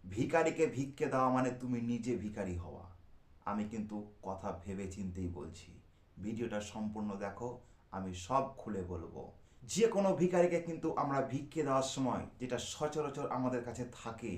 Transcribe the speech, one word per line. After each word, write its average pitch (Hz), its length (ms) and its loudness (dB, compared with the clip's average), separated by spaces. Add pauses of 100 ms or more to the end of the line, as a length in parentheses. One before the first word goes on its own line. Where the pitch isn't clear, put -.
(140)
ভিখারিকে 160 500 4 (120)
ভিক্ষে 139 360 0
দেওয়া 131 240 6
মানে 127 140 4 (100)
তুমি 127 180 0 (120)
নিজে 120 220 0 (100)
ভিখারি 101 420 -4
হওয়া। 80 200 -12 (640)
আমি 104 220 0
কিন্তু 107 240 -4 (300)
কথা 95 220 -4 (140)
ভেবে 98 320 -6
চিন্তেই 92 440 -4
বলছি। 78 320 -12 (540)
ভিডিওটা 107 360 -2 (120)
সম্পূর্ণ 107 380 -2 (140)
দেখো, 101 240 -4 (480)
আমি 95 160 -4 (140)
সব 131 180 4 (160)
খুলে 98 220 -2 (100)
বলবো। 82 300 -6 (520)
যে 202 100 6 (100)
কোনো 196 140 6 (120)
ভিখারিকে 175 380 6 (100)
কিন্তু 160 200 -2 (140)
আমরা 139 180 2 (120)
ভিক্ষে 147 340 -2
দেওয়ার 135 280 4
সময় 123 300 2 (160)
যেটা 123 180 -2 (140)
সচরাচর 147 540 -2 (100)
আমাদের 127 300 2
কাছে 123 180 -4 (140)
থাকে 113 400 -6